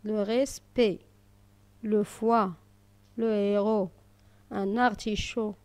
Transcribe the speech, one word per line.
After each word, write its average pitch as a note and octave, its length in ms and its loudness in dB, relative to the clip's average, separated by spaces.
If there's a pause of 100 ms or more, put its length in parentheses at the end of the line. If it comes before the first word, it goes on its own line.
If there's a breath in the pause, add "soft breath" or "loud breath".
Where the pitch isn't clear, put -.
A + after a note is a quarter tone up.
Le G#3+ 200 -2
respect, A#3 760 0 (800)
le G#3+ 220 2
foie, A3 520 0 (600)
le A3+ 120 0
héros, G3+ 600 2 (600 soft breath)
un G3 280 -2
artichaut G#3+ 880 -2